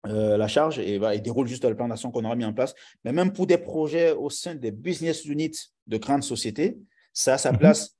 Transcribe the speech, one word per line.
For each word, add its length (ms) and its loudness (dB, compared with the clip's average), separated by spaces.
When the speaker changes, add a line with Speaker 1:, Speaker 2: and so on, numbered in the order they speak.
Speaker 1:
euh, 300 2
la 100 2
charge 320 2
et, 180 -2
va, 160 0
et 60 0
déroule 280 -2
juste 180 -6
le 100 4
plan 120 -4
d'action 240 -6
qu'on 140 -4
aura 100 -2
mis 100 -2
en 80 -4
place. 200 -2
Mais 80 -4
même 220 2
pour 120 -2
des 140 4
projets 540 0
au 180 -4
sein 240 -8
des 160 -6
business 540 -4
units 460 -6
de 120 -4
grandes 260 0
sociétés, 540 -4
ça 220 2
a 20 -4
sa 140 0
Speaker 2:
Mhm. 80 2
Speaker 1:
place. 400 6